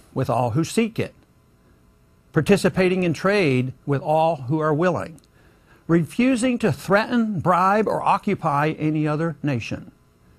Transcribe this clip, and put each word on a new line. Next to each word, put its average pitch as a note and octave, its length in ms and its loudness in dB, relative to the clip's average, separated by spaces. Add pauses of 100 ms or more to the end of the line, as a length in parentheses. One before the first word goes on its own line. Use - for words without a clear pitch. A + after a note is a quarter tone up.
(120)
with C3 160 -4
all B2 220 0
who D3 140 0
seek A3+ 340 -2
it, G#2 160 -6 (1160)
participating F#3 720 2
in E3+ 80 0
trade C#3 600 0 (140)
with C#3 160 -2
all D#3+ 320 0 (140)
who D#3 100 0
are D#3 160 0
willing, C#3+ 460 -2 (680)
refusing A#3+ 720 2
to G3+ 140 2
threaten, G#3+ 680 0
bribe, F#3 480 2
or D3+ 160 -2
occupy D#3+ 680 0
any D#3 360 -2
other D3+ 380 -2
nation, - 480 -6 (460)